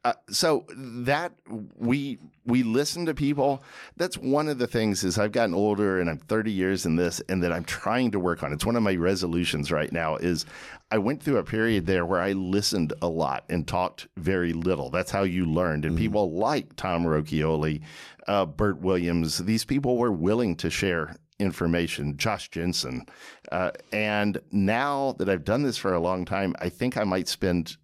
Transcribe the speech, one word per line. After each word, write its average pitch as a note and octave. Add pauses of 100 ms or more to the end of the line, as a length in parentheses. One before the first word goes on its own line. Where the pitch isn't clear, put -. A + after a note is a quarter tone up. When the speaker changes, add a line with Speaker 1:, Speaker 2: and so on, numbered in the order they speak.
Speaker 1:
Uh, A#2 (160)
so D#3 (120)
that C3 (420)
we, C3 (280)
we B2
listen C#3+
to D#3+
people. C#3 (360)
That's F3+
one D3
of C#3+
the A#2+
things G#2+
is F2+
I've G#2
gotten A2+
older G2+
and F2
I'm D2+
thirty A2
years F#2
in D#2+
this E2+
and F#2
that E2+
I'm E2+
trying A#2+
to G2+
work F2
on. D2
It's D2+
one A#2
of A2+
my F#2+
resolutions E2+
right D#2
now D#2+
is E2+ (460)
I A2
went A2+
through C#3
a E2+
period A2
there F2+
where F2
I G2
listened F#2+
a F2
lot D#2
and E2
talked F2+
very F2
little. E2
That's F2+
how G2
you F2+
learned. D#2+
And D#2+
Speaker 2:
Mm-hmm. E2+
Speaker 1:
people G2+
like A2
Tom E2+
Rocchioli, D#2 (480)
uh, G2
Bert E2+
Williams, F2
these A2
people C3
were A#2
willing F#2+
to E2+
share E2+ (220)
information, E2+
Josh G#2
Jensen. E2 (460)
Uh, F2+ (200)
and G#2 (120)
now C3
that G2
I've F2+
done A#2
this B2
for F#2+
a F2
long F2+
time, F#2
I F2+
think B2
I G#2+
might F#2+
spend F2